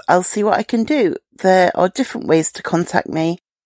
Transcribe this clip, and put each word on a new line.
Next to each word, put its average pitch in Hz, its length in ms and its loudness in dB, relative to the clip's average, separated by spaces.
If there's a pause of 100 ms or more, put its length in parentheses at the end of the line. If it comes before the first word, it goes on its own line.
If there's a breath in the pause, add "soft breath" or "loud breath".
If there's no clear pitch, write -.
I'll 180 140 4
see 208 200 -2
what 208 140 0
I 220 60 -2
can 226 220 -2
do. 247 320 0 (140)
There 185 440 2
are 190 160 2
different - 360 -6
ways 160 260 2
to - 100 -16
contact - 480 -2
me. 165 300 -4 (260)